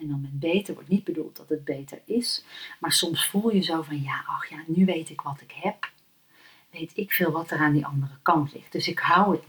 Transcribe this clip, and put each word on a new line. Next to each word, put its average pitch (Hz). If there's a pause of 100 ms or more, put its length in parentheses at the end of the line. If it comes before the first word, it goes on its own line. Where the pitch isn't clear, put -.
En 156
dan 143
met 139
beter 170
wordt -
niet 196
bedoeld -
dat -
het 151
beter 139
is. - (360)
Maar -
soms 165
voel 214
je 185
zo 165
van, 147
"Ja, 135
ach -
ja, 151
nu 170
weet 165
ik 143
wat 143
ik - (100)
heb. - (800)
Weet -
ik 202
veel 170
wat 165
er 156
aan 151
die 147
andere 139
kant 151
ligt. -
Dus -
ik -
hou 185
het -